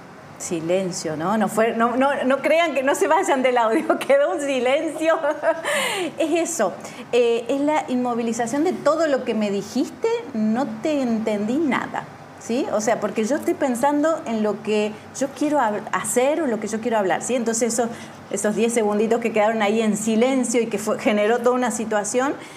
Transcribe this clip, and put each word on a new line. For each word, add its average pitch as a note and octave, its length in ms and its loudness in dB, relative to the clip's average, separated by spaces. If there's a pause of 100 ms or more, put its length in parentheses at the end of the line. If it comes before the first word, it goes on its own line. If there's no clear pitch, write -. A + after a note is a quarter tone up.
(380)
Silencio, E3+ 760 -2
¿no? F3+ 220 0
No G#3+ 100 2
fue, A3 260 2
no, A#3 220 0
no, C4 300 2
no C4 140 4
crean D#4+ 360 2
que C4+ 80 0
no C#4 100 2
se C#4+ 140 2
vayan D#4 340 2
del B3 160 2
audio, A3+ 420 2
<laughs> - 80 -8
quedó C#4+ 260 4
un D#4 80 -4
silencio. C#4+ 760 0 (500)
<laughs> A#4 540 -2
Es D#4+ 320 0
eso, G3 220 0 (400)
eh, A#3 340 2
es C#4 140 0
la D4+ 260 2
inmovilización A#3+ 760 -2
de F4+ 100 2
todo D#4+ 340 2
lo C4 160 0
que A#3 100 -2
me G#3+ 160 -2
dijiste, A#3+ 580 -2 (260)
no A3 340 0 (160)
te D4+ 180 0
entendí A3 560 -2
nada, - 460 -2 (360)
¿sí? C4 340 -4
O G#3+ 80 0
sea, G#3+ 180 0
porque G#3+ 260 -2
yo C4+ 120 0
estoy E4+ 160 -2
pensando D4 720 0
en A3+ 180 -2
lo G#3 180 -2
que G#3+ 300 0 (260)
yo C#4 100 -2 (100)
quiero D4 220 0
hab-, G#3+ 220 0 (120)
hacer C4 480 2
o D4+ 60 0
lo G#3+ 120 -2
que A3 80 -6
yo G#3+ 140 -4
quiero A3+ 160 0
hablar, F3 260 2
¿sí? A#3+ 120 -2
Entonces A3+ 380 0
esos, A3+ 160 0 (400)
esos G#3 260 -2
diez A3+ 180 2
segunditos G#3+ 480 2
que A#3 100 -2
quedaron A3 300 2
ahí G#3+ 200 2
en G#3+ 160 2
silencio A#3+ 640 2
y A3 60 0
que G#3 100 -2
fue, G#3 220 -2
generó A3 400 2
toda B3 160 4
una B3 160 0
situación, A3 640 0 (240)